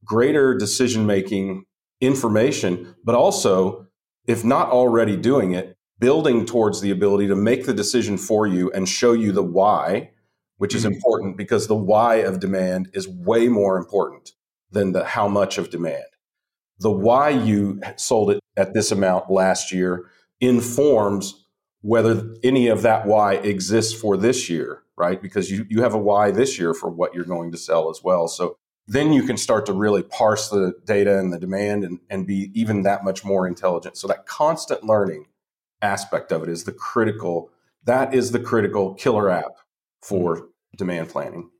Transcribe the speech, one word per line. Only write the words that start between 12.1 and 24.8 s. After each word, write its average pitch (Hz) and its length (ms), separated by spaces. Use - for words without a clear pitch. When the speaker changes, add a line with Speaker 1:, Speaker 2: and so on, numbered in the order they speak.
Speaker 1:
of 95 220
demand 92 540
is 95 160
way 101 400
more 101 300
important 87 540
than 98 220
the 92 120
how 107 240
much 98 280
of 87 140
demand. 78 340
The 107 120
why 120 380
you 107 500
sold 107 360
it 101 80
at 95 160
this 104 180
amount 92 380
last 95 420
year 90 380
informs 117 1040
whether 110 640
any 123 260
of 104 140
that 110 240
why 104 280
exists 101 580
for 101 240
this 120 340
year, 76 320